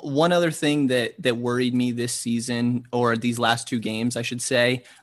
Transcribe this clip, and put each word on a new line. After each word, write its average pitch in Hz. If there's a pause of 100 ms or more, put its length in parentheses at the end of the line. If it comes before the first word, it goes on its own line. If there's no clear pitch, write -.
one 151
other 175
thing 147
that, 123
that 123
worried 123
me 123
this 120
season, 120
or 120
these 117
last 117
two 127
games, 110
I 117
should 120
say, 123 (180)